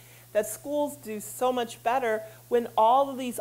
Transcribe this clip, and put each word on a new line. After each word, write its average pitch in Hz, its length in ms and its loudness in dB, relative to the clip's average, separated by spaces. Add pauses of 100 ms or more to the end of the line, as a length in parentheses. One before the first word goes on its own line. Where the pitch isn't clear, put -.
(340)
that 208 120 2
schools 285 520 -4
do 214 240 -10
so 254 320 -2
much 240 280 -4
better 233 400 0 (280)
when 240 180 2 (100)
all 262 320 6
of 262 80 -8
these 254 240 -6